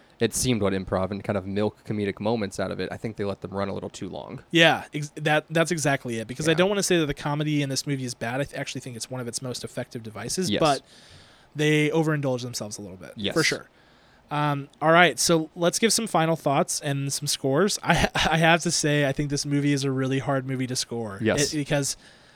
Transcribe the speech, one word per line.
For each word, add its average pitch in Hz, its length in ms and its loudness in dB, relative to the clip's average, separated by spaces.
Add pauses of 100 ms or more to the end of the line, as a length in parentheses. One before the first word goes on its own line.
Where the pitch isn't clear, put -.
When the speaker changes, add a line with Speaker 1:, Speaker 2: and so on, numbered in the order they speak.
(200)
Speaker 1:
it 113 140 2
seemed 123 300 0
what 95 100 2
improv 95 380 -2
and 98 120 -8
kind 101 140 -2
of 95 80 -4
milk 101 400 -4
comedic 101 340 -4
moments 107 400 -2
out 92 120 -4
of 95 80 -6
it. 92 120 -4
I 95 60 -8
think 110 200 -8
they 107 60 -4
let 98 180 -4
them 92 100 -10
run 98 180 -4
a 95 40 -6
little 98 160 -8
too - 200 -12
long. - 400 -12
Speaker 2:
Yeah, 160 440 4
ex-, 151 220 -8
that, 156 360 0
that's 165 200 2
exactly 139 460 -2
it. 110 100 -8
Because 151 200 -4
I 165 40 4
Speaker 1:
Yeah. 160 60 4
Speaker 2:
don't 185 120 4
wanna 202 140 0
say 180 160 4
that 160 60 2
the 143 80 -4
comedy 151 480 0
in 139 80 -2
this 131 160 -4
movie 139 200 -2
is 117 100 -6
bad. 123 260 -4
I - 40 -2
th-, - 140 -10
actually 135 220 -8
think 123 140 -14
it's - 160 -10
one 127 100 -6
of 117 60 -6
its 117 160 -8
most 123 200 -8
effective - 400 -10
devices, 110 460 -4
Speaker 1:
Yes. 202 100 2
Speaker 2:
but 147 220 2 (760)
they 151 360 2
overindulge 147 500 0
themselves 120 360 -8
a - 40 -14
little 95 160 -14
bit, 87 180 -18
Speaker 1:
Yes. 101 200 -4
Speaker 2:
for 160 80 4
sure. - 260 -2 (600)
Um, 147 380 0 (140)
all 156 100 6
right, 165 260 8
so 160 380 2
let's 175 240 2
give 220 140 4
some 226 140 0
final 165 280 4
thoughts 151 460 0
and 139 320 -2
some - 140 -6
scores. 151 540 2
I, 151 300 2
<laughs> - 40 -20
I 165 220 2
have 165 260 6
to 170 80 0
say, 147 360 2
I 135 60 0
think 147 160 -4
this 139 160 -4
movie 143 260 2
is 139 140 0
a 135 60 0
really 131 280 0
hard 131 260 -2
movie 131 220 -4
to 123 80 -6
score. 113 460 -6
Speaker 1:
Yes. 135 320 2
Speaker 2:
It, 156 40 -2
because 143 380 -2 (400)